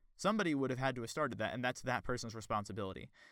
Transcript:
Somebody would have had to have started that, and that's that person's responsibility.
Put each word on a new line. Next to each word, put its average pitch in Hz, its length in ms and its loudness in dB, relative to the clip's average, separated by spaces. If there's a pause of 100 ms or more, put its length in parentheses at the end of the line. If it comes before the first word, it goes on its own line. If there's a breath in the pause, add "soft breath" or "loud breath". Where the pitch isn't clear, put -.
(160)
Somebody 196 380 4
would 135 160 2
have 127 80 -2
had 135 180 2
to 120 60 -4
have 113 80 -6
started 131 280 0
that, 107 160 0
and 123 100 -2
that's 127 180 0
that 120 220 0
person's 117 300 -2
responsibility. 104 760 -4 (220 loud breath)